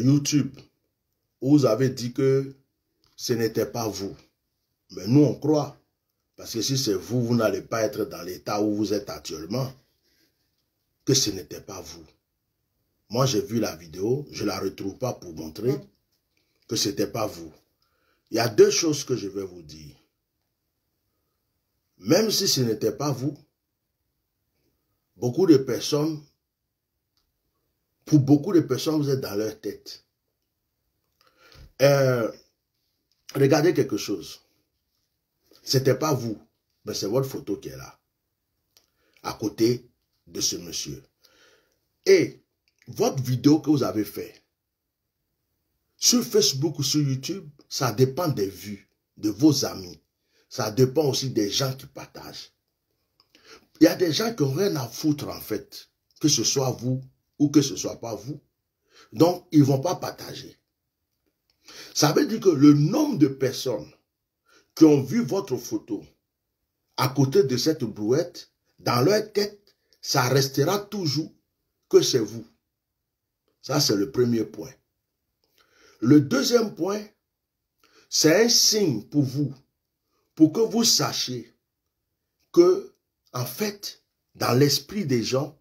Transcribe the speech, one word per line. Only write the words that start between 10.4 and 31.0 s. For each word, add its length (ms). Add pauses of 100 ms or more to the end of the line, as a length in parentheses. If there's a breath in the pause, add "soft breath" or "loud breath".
Que 80
ce 160
n'était 320
pas 180
vous. 240 (1040)
Moi, 160
j'ai 160
vu 200
la 140
vidéo, 560
je 120
ne 60
la 120
retrouve 380
pas 160
pour 180
montrer 480 (880)
que 80
ce 140
n'était 160
pas 200
vous. 240 (800)
Il 60
y 40
a 80
deux 220
choses 340
que 120
je 100
vais 180
vous 180
dire. 320 (2000)
Même 320
si 180
ce 120
n'était 320
pas 180
vous, 260 (1800)
beaucoup 300
de 100
personnes, 680 (1800)
pour 160
beaucoup 320
de 80
personnes, 360
vous 140
êtes 100
dans 140
leur 260
tête. 440 (1800 soft breath)